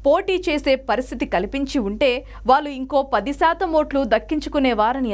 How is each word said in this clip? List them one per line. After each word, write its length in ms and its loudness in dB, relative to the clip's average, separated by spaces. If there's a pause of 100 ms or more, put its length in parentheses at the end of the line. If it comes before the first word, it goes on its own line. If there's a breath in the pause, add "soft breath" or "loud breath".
పోటీ 280 2 (140)
చేసే 240 2 (160)
పరిస్థితి 460 -2
కల్పించి 440 -2 (100)
ఉంటే 220 2 (400 loud breath)
వాళ్ళు 200 4 (100)
ఇంకో 180 -2 (160)
పది 260 0
శాతం 300 2 (100)
ఓట్లు 200 0 (140)
దక్కించుకునేవారని 1000 0